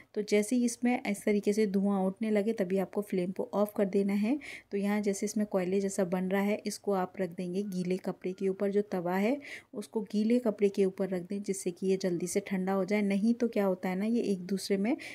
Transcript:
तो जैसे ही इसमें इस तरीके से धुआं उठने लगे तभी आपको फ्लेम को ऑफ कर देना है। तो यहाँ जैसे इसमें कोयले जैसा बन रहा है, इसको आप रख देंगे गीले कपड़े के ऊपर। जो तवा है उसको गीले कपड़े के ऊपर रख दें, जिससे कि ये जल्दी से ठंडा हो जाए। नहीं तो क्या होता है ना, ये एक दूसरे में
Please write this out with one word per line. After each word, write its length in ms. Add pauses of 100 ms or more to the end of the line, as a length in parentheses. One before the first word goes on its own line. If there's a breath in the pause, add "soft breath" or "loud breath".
(160 loud breath)
तो 80
जैसे 320
ही 100
इसमें 360
इस 240
तरीके 280
से 140
धुआं 340
उठने 300
लगे 220
तभी 240
आपको 260
फ्लेम 280
को 220
ऑफ 240
कर 100
देना 280
है। 220 (340 loud breath)
तो 60
यहाँ 240
जैसे 240
इसमें 220
कोयले 340
जैसा 240
बन 240
रहा 120
है, 260
इसको 260
आप 260
रख 120
देंगे 340
गीले 340
कपड़े 340
के 140
ऊपर। 240
जो 120
तवा 320
है 240 (340 loud breath)
उसको 300
गीले 380
कपड़े 280
के 160
ऊपर 240
रख 140
दें, 200
जिससे 280
कि 160
ये 100
जल्दी 300
से 140
ठंडा 320
हो 120
जाए। 180
नहीं 300
तो 140
क्या 180
होता 240
है 60
ना, 100
ये 180
एक 240
दूसरे 300
में 180 (200 loud breath)